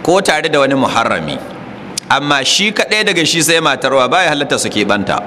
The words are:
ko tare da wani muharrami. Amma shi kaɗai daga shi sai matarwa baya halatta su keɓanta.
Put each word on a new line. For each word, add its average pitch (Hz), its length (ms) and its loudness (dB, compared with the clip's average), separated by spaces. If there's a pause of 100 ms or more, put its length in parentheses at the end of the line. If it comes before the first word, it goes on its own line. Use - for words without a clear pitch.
ko 185 180 4
tare 160 280 0
da 151 100 2
wani 135 160 2
muharrami. 101 640 0 (680)
Amma 143 360 0
shi 208 260 0
kaɗai 214 340 0
daga 170 200 0
shi 160 160 0
sai 165 180 2
matarwa 135 500 2
baya 170 200 2
halatta 143 300 -2
su 110 100 -4
keɓanta. 98 580 0